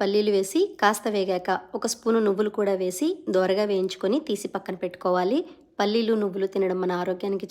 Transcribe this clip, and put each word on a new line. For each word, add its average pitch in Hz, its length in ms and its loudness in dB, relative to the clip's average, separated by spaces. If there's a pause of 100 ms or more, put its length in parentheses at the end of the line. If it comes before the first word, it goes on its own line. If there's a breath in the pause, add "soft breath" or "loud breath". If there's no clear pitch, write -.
పల్లీలు 208 360 2
వేసి 196 240 0 (220)
కాస్త 214 320 2
వేగాక 190 360 -2 (280)
ఒక - 140 -4
స్పూను 226 340 0
నువ్వులు 208 320 2
కూడా 196 240 2
వేసి 185 260 -2 (260)
దోరగా 185 360 4
వేయించుకొని 190 480 0 (100)
తీసి 196 260 -4
పక్కన 190 280 -6
పెట్టుకోవాలి. 185 560 0 (420 loud breath)
పల్లీలు, 220 400 2
నువ్వులు 196 320 -2
తినడం 185 300 0
మన 185 100 0 (100)
ఆరోగ్యానికి 185 480 -4